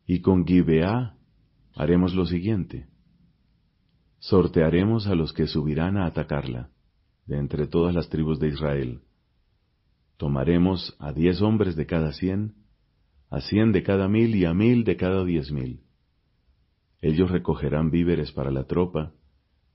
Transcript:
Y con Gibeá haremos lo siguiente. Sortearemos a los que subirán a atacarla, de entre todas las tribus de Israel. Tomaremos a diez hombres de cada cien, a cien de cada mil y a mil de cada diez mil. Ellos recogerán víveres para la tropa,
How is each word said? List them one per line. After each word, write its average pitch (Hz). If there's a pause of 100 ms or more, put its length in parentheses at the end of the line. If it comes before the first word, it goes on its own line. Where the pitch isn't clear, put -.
Y 92
con 92
Gibeá 90 (560)
haremos 90
lo 92
siguiente. 87 (1300)
Sortearemos 92
a 95
los 80
que 78
subirán 80
a 90
atacarla, 69 (560)
de 71
entre 71
todas 87
las 80
tribus 78
de 78
Israel. 69 (1120)
Tomaremos 87
a 73
diez 87
hombres 104
de 78
cada 80
cien, 98 (720)
a 71
cien 110
de 90
cada 98
mil 113
y 90
a 82
mil 113
de 90
cada 92
diez 78
mil. 64 (1200)
Ellos 87
recogerán 78
víveres 82
para 69
la 67
tropa, 82 (640)